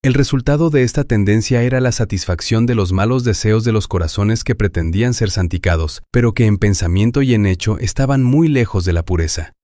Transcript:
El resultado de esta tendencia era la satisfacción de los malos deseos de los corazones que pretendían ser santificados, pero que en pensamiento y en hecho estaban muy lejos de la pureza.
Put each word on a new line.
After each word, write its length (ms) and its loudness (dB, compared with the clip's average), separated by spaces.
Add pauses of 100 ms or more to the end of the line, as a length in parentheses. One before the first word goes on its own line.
El 100 2
resultado 580 0
de 120 4
esta 220 0
tendencia 580 0
era 160 0
la 140 0
satisfacción 720 -2
de 100 0
los 160 0
malos 320 0
deseos 400 0
de 80 0
los 160 0
corazones 560 -2
que 100 -2
pretendían 600 0
ser 180 -2
santificados, 800 -2
pero 220 2
que 140 2
en 100 2
pensamiento 640 0
y 120 2
en 120 2
hecho 340 -2
estaban 440 0
muy 260 4
lejos 340 0
de 80 0
la 140 0
pureza. 480 -4 (100)